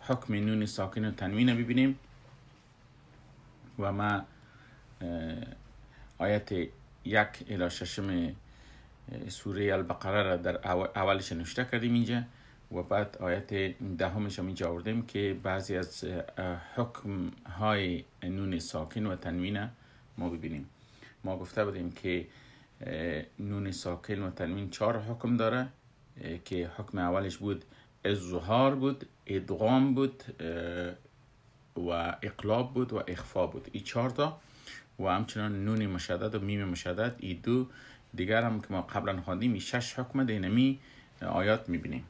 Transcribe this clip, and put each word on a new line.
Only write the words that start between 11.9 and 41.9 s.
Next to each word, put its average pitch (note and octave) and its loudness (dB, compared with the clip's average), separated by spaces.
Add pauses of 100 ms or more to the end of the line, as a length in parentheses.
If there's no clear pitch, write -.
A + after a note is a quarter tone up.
اینجا A#2+ 4 (500)
و F2+ -2
بعد G2+ 0
آیت F#2+ 0 (460)
دهمش F#2+ 0
هم F2+ -2
اینجا F2+ -2
آوردیم A2 -2
که G2+ 0
بعضی F#2+ -2
از، - -4
اه، F2+ -4 (160)
حکم‌های G2 -2 (180)
نون F#2+ -2
ساکن E2 -4
و F#2 -2
تنوین F#2+ -2 (500)
ما F2 -2
ببینیم. D#2 -6 (560)
ما F#2+ -2
گفته F#2 0
بودیم F#2 -2
که، F2 -2 (540)
اه، D#2+ -2 (160)
نون G2+ -2
ساکن F#2+ -4
و F#2 -2
تنوین F#2+ -4
چهار A2+ 2
حکم A#2 0
داره، B2+ 2 (520)
اه، E2+ -6
که F2 -4
حکم G#2 -6
اولش F2+ 0
بود G2 -2 (400)
اظهار G2+ 4
بود، C3+ 0 (200)
ادغام A2 4
بود، C3+ 0 (160)
اه، E2 -4 (1400)
و E2+ 0
اقلاب A2+ 0
بود B2 0
و G#2+ 0
اخفا F2+ -2
بود. - -8
این G2 -6
چهار A#2+ 0
تا D3 0 (580)
و F#2+ 0
همچنان G#2 0
نون A2 2
مشدد F#2+ -2
و G#2+ 2
میم G2+ 0
مشدد، F2+ -2
این F2+ -4
دو B2+ 4 (480)
دیگر G#2+ 4
هم A2 2
که - -10
ما F#2 0
قبلاً G2 -2
خواندیم، F#2+ 0
این G2 0
شش - -4
حکم C3 0
در A#2 2
اینمی A2+ 4 (440)
آیات F#2 2
می‌بینیم. - -2